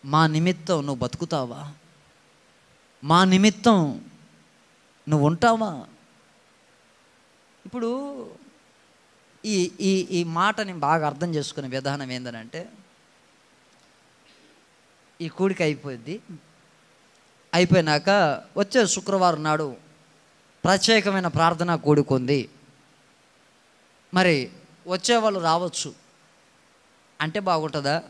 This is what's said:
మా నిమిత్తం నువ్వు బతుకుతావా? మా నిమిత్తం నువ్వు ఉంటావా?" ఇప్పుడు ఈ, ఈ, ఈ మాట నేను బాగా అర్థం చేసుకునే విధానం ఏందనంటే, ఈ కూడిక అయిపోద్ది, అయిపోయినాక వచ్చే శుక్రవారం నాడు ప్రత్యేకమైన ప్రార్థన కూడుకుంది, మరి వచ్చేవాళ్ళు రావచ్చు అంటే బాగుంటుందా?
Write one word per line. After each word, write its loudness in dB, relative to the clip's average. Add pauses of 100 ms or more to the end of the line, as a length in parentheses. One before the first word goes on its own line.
మా 2
నిమిత్తం 0
నువ్వు -2
బతుకుతావా? -6 (1300)
మా 6
నిమిత్తం 4 (1040)
నువ్వు 2
ఉంటావా?" 0 (1800)
ఇప్పుడు -8 (1160)
ఈ, -2
ఈ, 0
ఈ -2
మాట -2
నేను -8
బాగా 0
అర్థం -4
చేసుకునే -6
విధానం -6
ఏందనంటే, -12 (2500)
ఈ -8
కూడిక -2
అయిపోద్ది, -6 (1300)
అయిపోయినాక 2 (140)
వచ్చే 2
శుక్రవారం 0
నాడు -2 (880)
ప్రత్యేకమైన 2
ప్రార్థన 0
కూడుకుంది, 2 (1600)
మరి 2 (360)
వచ్చేవాళ్ళు 0
రావచ్చు -2 (1300)
అంటే -4
బాగుంటుందా? -2